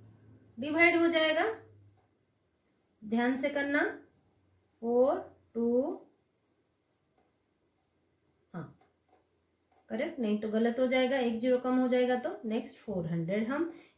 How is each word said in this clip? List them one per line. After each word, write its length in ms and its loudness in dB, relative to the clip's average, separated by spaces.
divide 400 4
हो 80 4
जाएगा, 480 2
ध्यान 340 0
से 120 -2
करना, 560 -2
फ़ोर 580 0
टू, 480 0
हाँ 260 -12
Correct, 300 -6
नहीं 200 0
तो 100 -6
गलत 300 0
हो 80 2
जाएगा, 300 2
एक 220 -2
ज़ीरो 180 2
कम 200 0
हो 100 2
जाएगा 280 2
तो। 300 -6
next 320 -4
four 300 -6
hundred, 400 -2
हम 260 -2